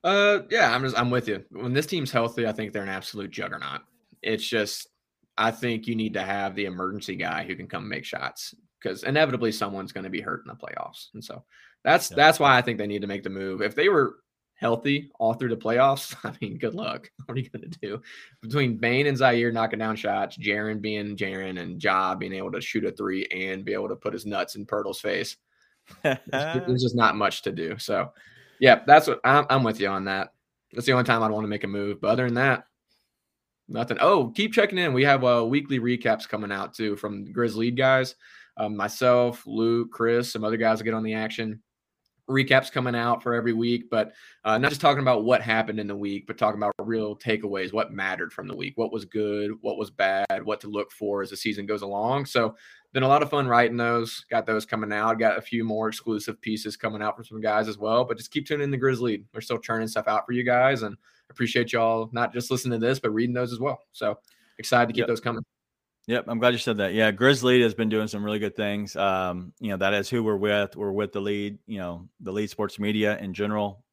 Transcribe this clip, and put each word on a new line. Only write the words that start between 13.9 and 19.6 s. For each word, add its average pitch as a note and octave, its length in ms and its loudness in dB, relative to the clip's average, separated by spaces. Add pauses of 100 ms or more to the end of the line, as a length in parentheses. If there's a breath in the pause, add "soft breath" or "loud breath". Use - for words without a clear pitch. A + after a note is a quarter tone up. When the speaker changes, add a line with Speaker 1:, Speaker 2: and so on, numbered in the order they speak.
Speaker 1:
healthy C#3 540 -2 (100)
all A2+ 140 2
through B2 160 -2
the A2+ 80 -2
playoffs, C3 640 0
<laughs> - 40 -20
I - 180 -8
mean, - 160 -8
good - 180 -4
luck. - 420 -8
<laughs> - 80 -18
What B2 120 -8
are C3 40 -4
you - 80 -10
gonna A2+ 180 -14
do? A2 340 -10 (400 loud breath)
Between A#2+ 360 0
Bane B2 300 2
and C3+ 100 0
Zaire A#2+ 340 4
knocking A2+ 280 -2